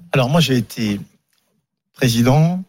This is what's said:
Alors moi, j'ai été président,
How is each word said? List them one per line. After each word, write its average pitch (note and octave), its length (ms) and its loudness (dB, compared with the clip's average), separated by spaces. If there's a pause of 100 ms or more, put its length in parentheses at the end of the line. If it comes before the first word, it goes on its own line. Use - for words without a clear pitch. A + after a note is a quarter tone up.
(140)
Alors B2+ 160 0
moi, E3 120 2
j'ai C3 160 0
été G#2 420 -4 (960)
président, C3+ 760 0